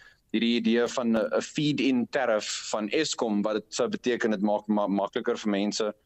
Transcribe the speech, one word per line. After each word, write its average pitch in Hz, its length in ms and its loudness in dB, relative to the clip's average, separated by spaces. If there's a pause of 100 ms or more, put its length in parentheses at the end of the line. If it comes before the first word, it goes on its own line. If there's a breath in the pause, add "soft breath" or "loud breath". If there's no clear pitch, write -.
(320 loud breath)
hierdie 117 280 2
idee 117 260 4
van 113 300 0
'n, 107 180 2
'n - 60 2
feed-in 131 720 0
tariff 117 600 -2
van 107 200 -2
Eskom, 117 520 0
wat 107 120 0
dit - 200 -6
sou 120 140 0
beteken, 113 420 0
dit 101 120 0
maak 104 260 0
ma-, 104 180 2
makliker 101 500 -2
vir 107 140 -4
mense 101 440 -2 (100)